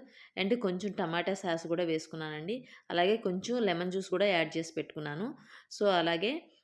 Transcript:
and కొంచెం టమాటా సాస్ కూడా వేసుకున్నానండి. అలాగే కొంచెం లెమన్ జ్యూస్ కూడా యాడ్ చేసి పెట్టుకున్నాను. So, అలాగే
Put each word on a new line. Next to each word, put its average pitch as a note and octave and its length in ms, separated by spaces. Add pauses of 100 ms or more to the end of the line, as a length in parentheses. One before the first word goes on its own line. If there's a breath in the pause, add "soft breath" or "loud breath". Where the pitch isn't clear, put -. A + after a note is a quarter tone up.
(360 loud breath)
and F#3+ 220
కొంచెం G3 340
టమాటా F3 420
సాస్ E3+ 320
కూడా E3+ 200
వేసుకున్నానండి. D#3 720 (320 loud breath)
అలాగే F#3 300
కొంచెం F#3+ 420
లెమన్ F3+ 320
జ్యూస్ F#3 180
కూడా F#3 180
యాడ్ E3 240
చేసి E3 220
పెట్టుకున్నాను. D3+ 540 (400 loud breath)
So, - 240
అలాగే E3+ 400 (320 soft breath)